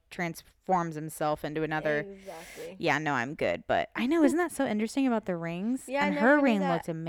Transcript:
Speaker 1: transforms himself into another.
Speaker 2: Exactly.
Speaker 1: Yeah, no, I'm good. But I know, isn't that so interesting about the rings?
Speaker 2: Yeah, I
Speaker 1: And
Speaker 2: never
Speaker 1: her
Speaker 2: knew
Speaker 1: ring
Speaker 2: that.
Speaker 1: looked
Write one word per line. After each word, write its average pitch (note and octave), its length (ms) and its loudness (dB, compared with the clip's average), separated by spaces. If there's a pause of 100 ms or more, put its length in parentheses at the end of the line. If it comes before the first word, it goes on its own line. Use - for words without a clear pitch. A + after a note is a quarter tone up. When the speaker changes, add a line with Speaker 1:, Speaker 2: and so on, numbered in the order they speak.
(120)
Speaker 1:
transforms E3+ 840 -4
himself D3+ 500 -2
into D3+ 180 -2
another. D3+ 480 0
Speaker 2:
Exactly. E3+ 680 -14
Speaker 1:
Yeah, D#3 200 2
no, D3+ 140 0
I'm C3 220 -2
good. F2 320 0
But F#2+ 280 2
I A3+ 120 -2
know, D#4+ 160 4
isn't C#4 140 4
that F4 140 0
so C#4 140 -2
interesting A3+ 420 0
about A3+ 180 0
the F3+ 100 -2
rings? F3 520 -4
Speaker 2:
Yeah, C#4 160 0
I D4 60 2
Speaker 1:
And - 60 0
Speaker 2:
never B3+ 140 2
Speaker 1:
her D4 120 8
Speaker 2:
knew - 20 4
Speaker 1:
ring A3+ 160 4
Speaker 2:
that. F#3 100 2
Speaker 1:
looked E3+ 200 0 (200)